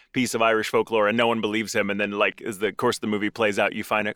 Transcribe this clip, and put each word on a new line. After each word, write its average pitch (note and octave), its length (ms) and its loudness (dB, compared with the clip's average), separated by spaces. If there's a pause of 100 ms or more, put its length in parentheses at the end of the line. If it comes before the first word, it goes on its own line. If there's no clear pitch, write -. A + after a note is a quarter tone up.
(140)
piece B2 200 0
of A#2 80 0
Irish A2+ 280 4
folklore G#2+ 400 2
and A2+ 80 0
no A#2 100 4
one A2+ 140 0
believes A2 340 -2
him. G2+ 140 0
And G2+ 100 -4
then, G2+ 120 -2
like, G2+ 300 -2
as G2+ 180 -8
the G2+ 120 0
course A#2 240 0
of - 60 -12
the A2+ 60 -4
movie G#2 220 0
plays G#2+ 300 0
out, G2+ 140 2
you G#2 100 -6
find G#2+ 240 -2
out, G#2+ 80 -6